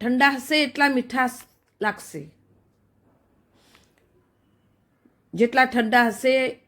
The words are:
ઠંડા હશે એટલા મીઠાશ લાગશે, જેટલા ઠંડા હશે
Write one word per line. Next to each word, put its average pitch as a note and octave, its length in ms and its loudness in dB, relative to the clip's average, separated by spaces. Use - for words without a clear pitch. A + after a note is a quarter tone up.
ઠંડા B3+ 300 2
હશે C#4 320 0
એટલા C#4+ 260 0
મીઠાશ B3+ 420 -2
લાગશે, E3+ 500 -8
જેટલા A#3+ 300 2
ઠંડા A#3+ 420 2
હશે C4 600 -2